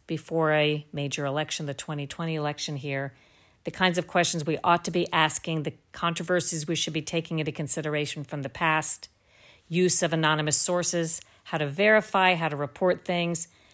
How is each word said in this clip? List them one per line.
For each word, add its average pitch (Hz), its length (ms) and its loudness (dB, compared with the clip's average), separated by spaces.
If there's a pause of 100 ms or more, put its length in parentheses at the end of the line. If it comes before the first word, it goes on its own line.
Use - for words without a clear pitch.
before 160 460 0
a 151 400 2
major 143 340 -4
election, 147 400 -4
the 139 80 -4
twenty 147 320 -8
twenty 160 300 -6
election 147 400 -4
here, 139 380 -6 (500)
the 165 60 -6
kinds 180 260 0
of 175 100 -2
questions 170 380 0
we 151 180 -2
ought 175 220 4
to 185 60 -4
be 175 200 0
asking, 160 520 2
the 147 100 -6 (200)
controversies 170 760 -2
we 165 60 0
should 160 180 -2
be 156 80 -4
taking 165 380 -4
into 151 120 -2
consideration 151 720 -4
from 143 200 -8
the 135 80 -6
past, - 580 0 (600)
use 175 340 4
of 160 100 2
anonymous 156 460 2
sources, 170 640 0 (220)
how - 120 -6
to 151 100 0
verify, 190 680 4
how 165 160 -2
to 147 60 -6
report 175 500 0
things. 170 420 -2 (260)